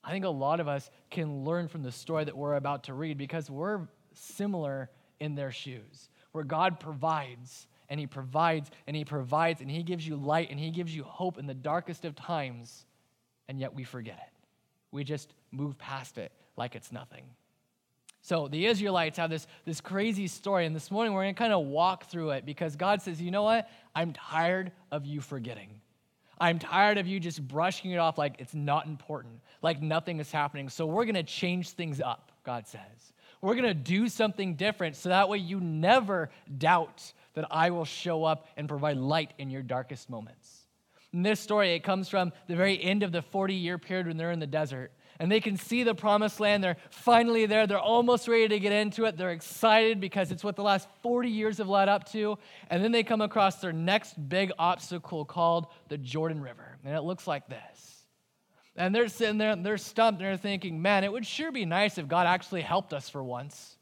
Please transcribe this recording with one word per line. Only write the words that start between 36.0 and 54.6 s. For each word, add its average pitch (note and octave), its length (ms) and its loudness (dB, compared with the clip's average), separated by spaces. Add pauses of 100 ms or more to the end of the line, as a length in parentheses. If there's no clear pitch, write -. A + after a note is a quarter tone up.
doubt D#3+ 540 2 (220)
that D#3 180 -6
I E3 200 4
will E3+ 140 -2
show E3 380 -4
up D#3 320 0
and D3 140 -6
provide D3 260 -2
light C#3+ 440 0
in C3+ 100 -8
your C3+ 140 -8
darkest B2+ 460 -6
moments." - 500 -14 (540)
In F3 100 0
this G#3 180 2
story, G#3 320 4
it E3 80 0
comes F#3+ 260 0
from F3+ 240 2 (160)
the E3 80 -4
very F#3+ 260 4
end G3 220 2
of F#3 80 0
the E3+ 100 0
forty-year F#3 560 -2
period F#3 300 -4
when E3 80 -4
they're E3 160 -2
in E3+ 80 -2
the D#3 80 -4
desert. C3+ 460 -4 (260)
And E3+ 100 0
they G#3+ 120 6
can G3+ 160 -2
see A#3 260 0
the A3+ 100 4
promised G#3 460 2
land. G#3 240 4
They're F3 140 2 (120)
finally A#3 560 6
there. G#3+ 220 6
They're G3+ 100 2
almost A#3+ 520 4
ready A3+ 180 6
to G#3 120 2
get G3+ 120 2
into G#3 320 2
it. G3+ 140 0
They're F3+ 140 -2
excited A3 680 4
because F#3 320 -2
it's F3 100 -6
what G3+ 140 -2
the G3+ 80 -4
last G3 240 4 (160)
forty A#3+ 260 2
years G#3+ 280 0
have G#3 100 -4
led G3 220 6
up G3+ 240 2
to. G#3+ 260 -2 (300)
And F3 120 2
then A3+ 120 4
they A#3 100 4
come A3 160 2
across G#3 400 2
their F3 140 -4
next E3 560 0
big F#3 280 0
obstacle E3+ 680 -2